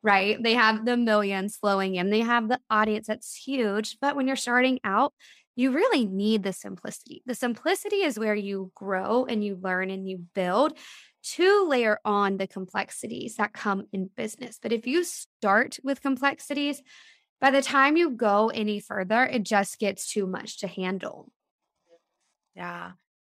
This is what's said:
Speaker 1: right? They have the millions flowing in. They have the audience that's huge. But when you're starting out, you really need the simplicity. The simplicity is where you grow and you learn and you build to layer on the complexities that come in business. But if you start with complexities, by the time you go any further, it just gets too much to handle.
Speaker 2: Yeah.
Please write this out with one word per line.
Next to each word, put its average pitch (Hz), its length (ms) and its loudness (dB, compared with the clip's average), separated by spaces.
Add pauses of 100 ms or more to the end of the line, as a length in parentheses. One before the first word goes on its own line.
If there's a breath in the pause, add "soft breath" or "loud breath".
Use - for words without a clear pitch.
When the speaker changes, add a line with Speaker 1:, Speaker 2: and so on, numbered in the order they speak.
Speaker 1:
right? 202 400 4
They 226 120 4
have 220 300 4
the 240 120 2
millions 208 600 2
flowing 190 400 0
in. 185 140 0
They 214 100 4
have 233 280 0
the 247 120 0 (100)
audience 214 380 0
that's - 260 -8
huge. 220 680 -2
But 277 160 0
when 262 120 0
you're 269 80 0
starting 247 480 2
out, 220 300 0 (420 soft breath)
you 254 160 2
really 330 340 2
need 202 360 0
the 190 100 -4
simplicity. - 760 -14
The 247 80 -6
simplicity 381 680 -2
is 269 160 -2
where 214 160 0
you 196 400 -6
grow 196 500 -2
and 214 200 -2
you 202 120 -4
learn 185 340 -2
and 190 180 -8
you 185 100 -8 (160)
build 202 420 2 (460 loud breath)
to 381 440 2
layer 240 380 2
on 202 320 2
the 190 100 -4
complexities 202 920 -8
that 214 160 0
come 196 400 -4
in 190 220 -4
business. 226 460 -10
But 226 120 -4
if 226 140 -4
you 339 180 0
start - 760 0
with 269 200 -4
complexities, 277 800 -2 (580 soft breath)
by 269 100 6
the 269 120 4
time 277 340 4
you 339 140 4
go 220 400 4
any 208 300 -2
further, 214 440 0
it 247 200 -2
just 202 340 0
gets 196 320 -4
too 196 160 -2
much 185 340 -8
to 202 80 -6
handle. - 640 -6 (1200)
Speaker 2:
Yeah. 175 380 -12 (400)